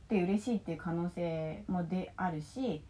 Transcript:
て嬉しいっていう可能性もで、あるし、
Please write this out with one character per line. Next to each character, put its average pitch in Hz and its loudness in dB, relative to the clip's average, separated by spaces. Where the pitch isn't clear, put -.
て 190 4
嬉 202 4
し 247 2
い - 4
っ - 2
て 175 -4
い 160 0
う - -10
可 165 -2
能 175 2
性 165 -2
も 180 2
で、 180 -2
あ 185 0
る 156 -2
し、 208 -2